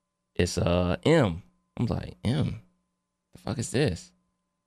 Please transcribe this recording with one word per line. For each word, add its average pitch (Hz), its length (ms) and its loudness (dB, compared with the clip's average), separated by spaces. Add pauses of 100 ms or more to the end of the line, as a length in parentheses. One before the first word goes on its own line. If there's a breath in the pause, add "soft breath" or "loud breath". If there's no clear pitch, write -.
(360)
It's, - 240 0
uh, 87 440 0
M. 110 380 4 (380)
I'm 120 80 0
like, - 360 -6
"M, 120 380 -2 (720)
the - 80 -20
fuck - 160 -6
is 113 140 -6
this?" 117 400 -2 (560)